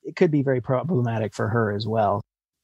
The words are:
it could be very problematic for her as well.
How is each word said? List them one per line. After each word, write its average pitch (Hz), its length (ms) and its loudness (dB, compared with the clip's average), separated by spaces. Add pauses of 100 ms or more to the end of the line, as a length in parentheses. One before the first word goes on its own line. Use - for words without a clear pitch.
it - 140 -12
could 180 140 4
be 147 120 2
very 127 200 0
problematic 120 720 -2
for 107 140 -2
her 110 240 2
as 104 140 -4
well. 104 360 0 (400)